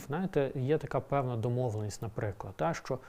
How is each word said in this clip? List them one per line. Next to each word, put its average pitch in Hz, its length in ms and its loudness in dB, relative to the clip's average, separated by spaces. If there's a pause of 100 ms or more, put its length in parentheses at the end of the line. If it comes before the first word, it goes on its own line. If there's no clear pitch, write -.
знаєте, 151 480 2
є 135 220 4
така 139 220 -2
певна 127 380 2
домовленість, 113 640 0
наприклад, 104 540 -4
та, 160 180 2
що - 360 -4